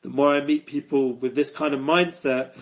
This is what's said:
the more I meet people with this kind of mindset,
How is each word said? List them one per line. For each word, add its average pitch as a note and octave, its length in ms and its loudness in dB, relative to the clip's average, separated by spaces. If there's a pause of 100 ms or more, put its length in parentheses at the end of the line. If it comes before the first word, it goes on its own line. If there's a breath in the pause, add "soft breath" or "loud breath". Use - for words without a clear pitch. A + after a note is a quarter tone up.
the - 60 -12
more C#3+ 280 2
I C#3+ 80 -2
meet D3+ 220 -2
people C#3 480 -2
with B2 200 -6
this C#3+ 160 0
kind D3 240 -2
of C3+ 60 -4
mindset, D3 720 0 (120)